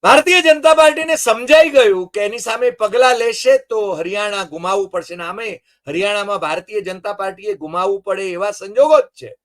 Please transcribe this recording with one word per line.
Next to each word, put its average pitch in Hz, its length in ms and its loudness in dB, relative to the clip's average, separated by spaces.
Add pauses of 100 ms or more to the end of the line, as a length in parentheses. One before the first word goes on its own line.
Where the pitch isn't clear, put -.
ભારતીય 311 380 4
જનતા 311 320 4
પાર્ટીને 311 420 4
સમજાઈ 277 540 2
ગયું 208 380 2
કે 208 120 -8
એની 208 200 -6
સામે 233 300 -4
પગલાં 240 460 0
લેશે 233 420 0
તો 214 360 -4
હરિયાણા 196 500 -6
ગુમાવવું 185 460 -6
પડશે. 175 260 -8
ને 175 80 -14
આમે 196 380 -12 (260)
હરિયાણામાં 202 500 -4
ભારતીય 180 440 -8
જનતા 185 320 -10
પાર્ટીએ 196 400 -8
ગુમાવવું 180 480 -6
પડે 190 300 -6
એવા 190 200 -6
સંજોગો 262 480 2
જ 254 40 0
છે. - 420 -14